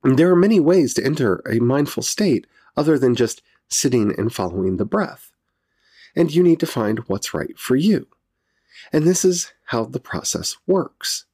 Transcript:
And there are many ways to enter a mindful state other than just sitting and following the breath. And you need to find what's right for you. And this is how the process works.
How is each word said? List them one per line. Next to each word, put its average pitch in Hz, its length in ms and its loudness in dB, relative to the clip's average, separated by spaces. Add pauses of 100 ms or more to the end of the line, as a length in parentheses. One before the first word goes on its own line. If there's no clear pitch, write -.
And 131 140 2
there 170 120 4
are 185 60 6
many 196 240 4
ways 160 360 2
to 113 80 -2
enter 123 460 0
a 110 100 0
mindful 127 440 0
state 165 440 -2 (300)
other 147 200 2
than 123 180 2
just 117 260 -2 (260)
sitting 117 500 0
and 110 160 -4
following 92 440 -4
the 101 80 -2
breath. - 460 -6 (840)
And 165 180 0
you 175 80 4
need 170 200 4
to 165 40 0
find 113 420 -2
what's - 260 -6
right - 240 -8
for - 180 0
you. 180 320 2 (840)
And 156 120 2
this 180 200 2
is 180 260 0 (140)
how 113 200 -4
the 131 140 -10
process - 680 -8
works. - 680 -4